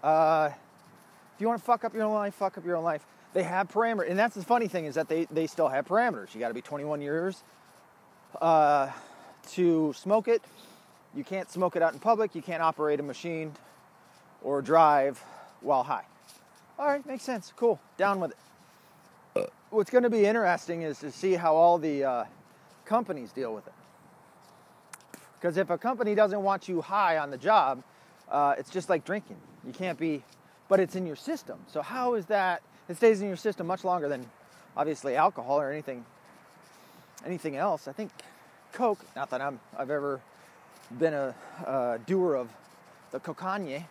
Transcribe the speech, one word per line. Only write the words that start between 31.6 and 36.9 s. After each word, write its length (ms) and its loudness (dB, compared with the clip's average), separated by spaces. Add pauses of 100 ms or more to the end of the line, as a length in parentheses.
So 160 -8
how 320 -4
is 120 -4
that? 360 0 (260)
It 80 -8
stays 260 6
in 60 -4
your 80 -6
system 300 -4
much 180 -4
longer 240 0
than, 200 -6 (480)
obviously, 400 -2
alcohol 420 2
or 120 -2
anything, 340 -10 (1200)